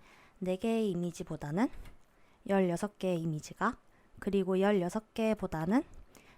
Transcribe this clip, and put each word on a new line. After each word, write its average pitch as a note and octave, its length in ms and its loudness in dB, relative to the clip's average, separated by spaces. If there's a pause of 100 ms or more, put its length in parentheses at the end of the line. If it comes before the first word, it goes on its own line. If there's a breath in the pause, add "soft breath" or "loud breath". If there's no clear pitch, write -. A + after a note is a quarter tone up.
(400 loud breath)
네 F#3 180 -2
개의 A3+ 340 0
이미지보다는 E3+ 800 -2 (800 soft breath)
열여섯 F#3+ 520 2
개의 F3+ 220 0
이미지가, E3 560 -2 (420 soft breath)
그리고 F#3+ 400 2
열여섯 G3 540 2
개보다는 G#3+ 720 0 (540 loud breath)